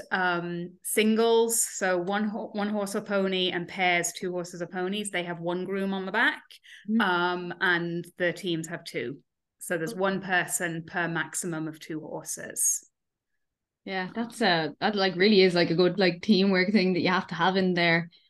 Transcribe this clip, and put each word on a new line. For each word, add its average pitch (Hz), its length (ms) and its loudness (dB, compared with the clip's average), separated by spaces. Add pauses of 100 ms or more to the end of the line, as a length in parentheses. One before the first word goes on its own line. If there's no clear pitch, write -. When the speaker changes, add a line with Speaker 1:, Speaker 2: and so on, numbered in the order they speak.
(120)
Speaker 1:
Um, 175 600 -2 (100)
singles, 226 800 2
so 185 340 -2
one 202 280 -2
ho-, 214 280 -6
one 208 160 -2
horse 202 260 -4
or 208 60 -2
pony, 190 480 0
and 175 180 -4
pairs, 180 440 0
two 185 200 -8
horses 175 300 -8
or 170 60 -6
ponies, 190 420 -4
they 175 140 -4
have 175 160 -8
one 175 260 -4
groom 196 300 -4
on 190 100 -6
the 190 60 -8
back, 240 320 0 (440)
Speaker 2:
Mm. 220 140 2
Speaker 1:
um, 180 580 0
and 170 460 0 (140)
the 175 120 2
teams 165 360 -4
have 170 160 -10
two. 135 340 -8 (400)
So 175 220 -4
there's 160 140 -4
Speaker 2:
Okay. 180 60 -10
Speaker 1:
one 190 220 0
person 175 640 -2
per 170 220 -4
maximum 160 600 -4
of 156 120 -10
two 156 220 -10
horses. - 840 -6 (960)
Speaker 2:
Yeah, 185 300 -4
that's 226 280 -6
a, 165 380 2
that, 208 160 0
like, 190 200 2
really 190 260 8
is, 185 140 6
like, 170 160 4
a 165 40 2
good, 180 220 4
like, 180 240 2
teamwork 196 500 4
thing 185 220 4
that 175 80 0
you 175 80 2
have 185 180 0
to 175 80 -8
have 185 220 2
in 185 160 4
there. 170 380 2 (180)